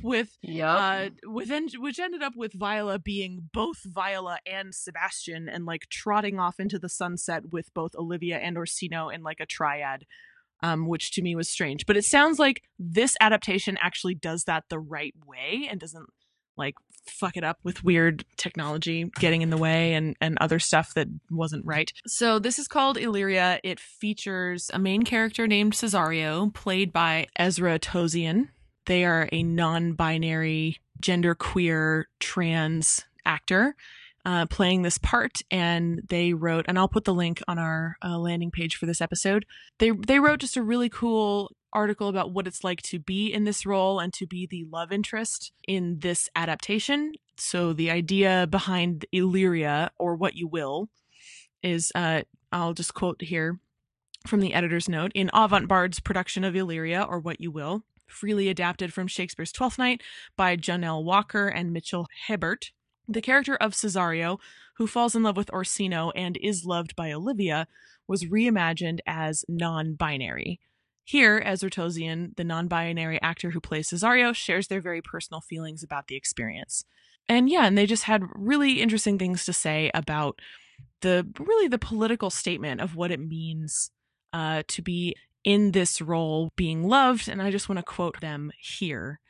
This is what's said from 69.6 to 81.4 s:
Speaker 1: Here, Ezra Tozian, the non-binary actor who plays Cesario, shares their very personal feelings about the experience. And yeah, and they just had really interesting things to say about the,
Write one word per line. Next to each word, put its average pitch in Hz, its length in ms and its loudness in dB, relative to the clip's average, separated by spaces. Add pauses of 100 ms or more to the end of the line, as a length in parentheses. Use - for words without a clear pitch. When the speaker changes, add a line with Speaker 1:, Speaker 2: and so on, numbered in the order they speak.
Speaker 1:
Here, 214 400 6
Ezra 190 240 -2
Tozian, 165 680 -4
the 175 80 -4
non-binary 165 760 -2
actor 165 300 -4
who 165 100 -4
plays 156 280 -4
Cesario, 240 440 4
shares 190 360 -2
their 196 120 -4
very 170 220 -6
personal - 380 -10
feelings 160 420 -10
about 147 240 -8
the 131 80 -12
experience. 117 720 -6 (440)
And 247 220 6
yeah, 311 160 6
and 196 100 6
they 208 100 6
just 220 180 0
had 214 180 2 (140)
really 269 440 2
interesting 214 380 2
things 180 280 -2
to 180 60 -4
say 156 420 0
about 151 460 -2 (600)
the, 180 260 4 (140)